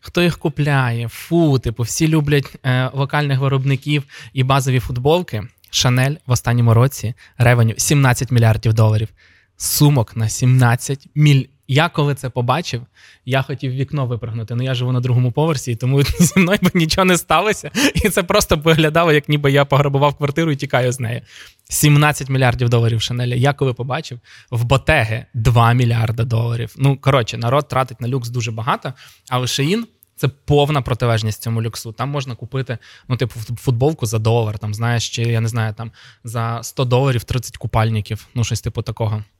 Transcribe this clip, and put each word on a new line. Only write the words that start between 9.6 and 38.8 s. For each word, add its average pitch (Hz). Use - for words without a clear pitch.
на 110
сімнадцять 127
міль-, 147
я 147
коли 143
це 131
побачив, 127
я 131
хотів 131
в -
вікно 135
випрыгнути. 117
Ну, 123
я 131
живу 123
на 123
другому 123
поверсі, 147
і 113
тому 135
<laughs> -
зі 180
мною 185
би 180
нічого 175
не 180
сталося. 170
І -
це 185
просто 190
виглядало, 160
як 147
ніби 147
я 139
пограбував 139
квартиру 147
і 135
тікаю 127
з 123
неї. 117
Сімнадцять 147
мільярдів 127
доларів 117
Шанеля. 123
Я 127
коли 135
побачив, 127
в 117
Ботеги 120
два 117
мільярда 117
доларів. 117
Ну, 135
коротше, 131
народ 120
тратить 127
на 117
люкс 123
дуже 120
багато, 131
але 127
Shein — 165
це 135
повна 143
протилежність 113
цьому 113
люксу. 113
Там 131
можна 135
купити, 123
ну, 127
типу, 120
фут-, 113
футболку 131
за 113
долар, 110
там, 107
знаєш, 117
чи, 117
я 117
не 113
знаю, 110
там, 113
за 117
сто -
доларів 123
тридцять -
купальників, 110
ну, 120
щось -
типу 117